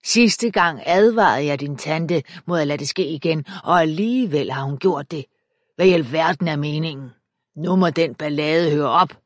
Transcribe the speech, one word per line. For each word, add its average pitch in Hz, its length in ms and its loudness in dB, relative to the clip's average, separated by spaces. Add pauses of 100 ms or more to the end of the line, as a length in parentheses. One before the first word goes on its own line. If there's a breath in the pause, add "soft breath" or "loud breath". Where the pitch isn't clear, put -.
Sidste 233 460 2
gang 170 360 0
advarede 185 580 4
jeg 143 160 -2
din 143 160 -6
tante 160 460 -2 (240 loud breath)
mod 170 140 -2
at 147 60 0
lade 147 120 -4
det 143 100 -6
ske 185 180 -2
igen, 160 380 -4 (200 loud breath)
og 170 160 2
alligevel 165 720 0
har 139 100 -6
hun 139 160 -6
gjort 151 320 -2
det. 147 140 -10 (520)
Hvad 175 100 2
i 185 60 6
alverden 165 560 0
er 151 80 -2
meningen? 151 540 -6 (460)
Nu 170 200 -2
må 175 140 4
den 156 240 -2
ballade 151 560 0
høre 147 200 0
op. 170 360 2